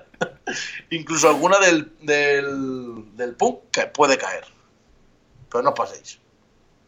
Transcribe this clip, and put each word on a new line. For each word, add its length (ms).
Incluso 400
alguna 300
del, 300
del, 1120
del 180
punk 260
que 160
puede 320
caer. 260
Pero 120
no 80
os 60
paséis. 420